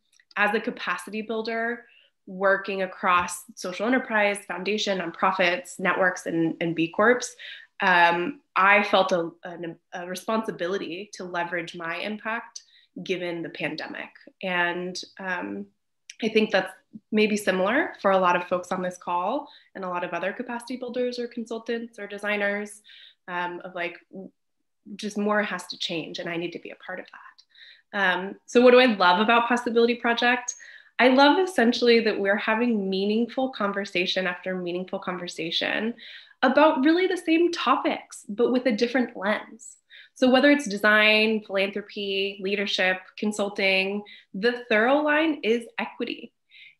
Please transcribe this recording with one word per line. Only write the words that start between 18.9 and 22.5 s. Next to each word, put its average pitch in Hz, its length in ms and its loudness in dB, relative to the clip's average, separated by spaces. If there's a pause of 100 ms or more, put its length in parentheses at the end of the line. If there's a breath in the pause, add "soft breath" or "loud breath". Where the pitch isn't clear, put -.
call 190 520 -4 (260 loud breath)
and 196 100 -10
a 185 40 -6
lot 180 160 -6
of 175 80 -8
other 175 200 -4
capacity 240 440 -10
builders 247 420 -6
or 240 80 -6
consultants 233 720 -10
or 202 80 -12
designers, 208 760 -4 (460 loud breath)